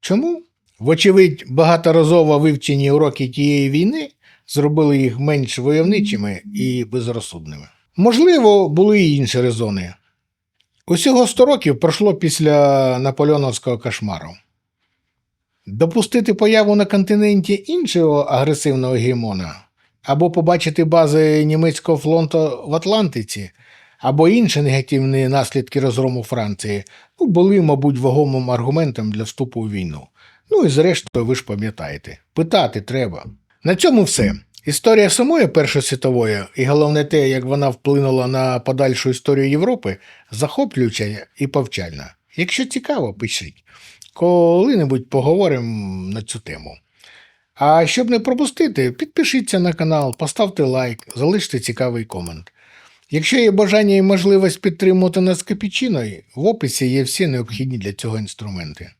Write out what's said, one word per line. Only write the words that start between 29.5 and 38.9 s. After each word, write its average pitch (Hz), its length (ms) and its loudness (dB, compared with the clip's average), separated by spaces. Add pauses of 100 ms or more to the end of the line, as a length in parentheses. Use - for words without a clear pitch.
у 110 80 -6
війну. 87 380 -8 (440)
Ну 392 140 2
і 165 40 4
зрештою, 139 560 0
ви 127 100 0
ж - 100 -12
пам'ятаєте, 101 720 -10 (160)
питати 160 480 -2
треба. 117 440 -8 (380)
На 175 120 0
цьому 233 280 4
все. 104 320 0 (300)
Історія 208 440 2
самої 269 380 2
Першої 143 360 0
світової 120 600 -2 (120)
і 135 100 -2
головне 147 380 2
те, 147 260 2
як 131 160 -4
вона 139 240 -2
вплинула 131 580 0
на 131 320 -2
подальшу 131 500 -2